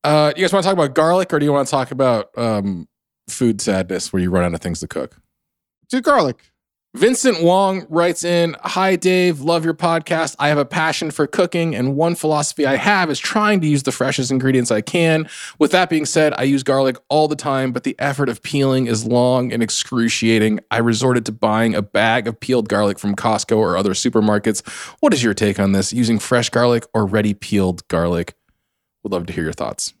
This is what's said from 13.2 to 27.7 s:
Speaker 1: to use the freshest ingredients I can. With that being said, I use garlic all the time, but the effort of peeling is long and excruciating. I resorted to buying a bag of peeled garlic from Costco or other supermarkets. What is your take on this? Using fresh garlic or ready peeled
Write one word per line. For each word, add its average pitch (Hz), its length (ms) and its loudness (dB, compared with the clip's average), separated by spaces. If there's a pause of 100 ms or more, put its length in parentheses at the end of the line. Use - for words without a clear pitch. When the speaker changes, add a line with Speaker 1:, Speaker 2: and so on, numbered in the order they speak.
Speaker 1:
to 156 60 0
use 143 160 2
the 135 80 -2
freshest 127 400 -2
ingredients 131 400 2
I 107 100 2
can. 160 480 0 (300)
With 151 140 4
that 180 180 2
being 151 160 0
said, 156 300 2
I 127 60 -2
use 139 200 2
garlic 135 340 0 (100)
all 151 200 2
the 151 80 -2
time, 131 360 -2
but 120 120 -6
the 135 160 -4
effort 139 300 -2
of 113 120 -6
peeling 135 460 0
is 113 180 -2
long 123 480 2
and 117 80 -2
excruciating. 113 1000 0 (120)
I 110 80 -2
resorted 117 480 0
to 110 40 -6
buying 110 440 0
a 104 80 -2
bag 113 440 0
of 113 120 -8
peeled 120 280 -2
garlic 104 300 0
from 101 180 -4
Costco 110 420 -2
or 92 200 2
other 98 140 0
supermarkets. 110 760 0 (320)
What 285 140 4
is 131 100 0
your 104 120 0
take 101 240 0
on 98 140 2
this? 98 200 0
Using 117 240 2
fresh 117 320 0
garlic 120 340 2 (120)
or 107 100 2
ready 104 300 0
peeled 92 540 -2